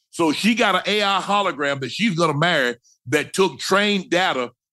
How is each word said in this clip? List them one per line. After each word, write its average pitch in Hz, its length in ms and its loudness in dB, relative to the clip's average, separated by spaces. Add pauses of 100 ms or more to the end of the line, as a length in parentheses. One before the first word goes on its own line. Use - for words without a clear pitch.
(100)
So 165 220 2
she 220 240 0
got 214 180 2
an 180 120 0
A 208 180 0
I 196 160 0
hologram 160 600 -2
that 127 120 -8
she's 202 240 -2
gonna 156 200 2
marry 143 380 2 (320)
that 143 280 -2
took 170 260 0
trained 196 500 0
data 156 400 0 (220)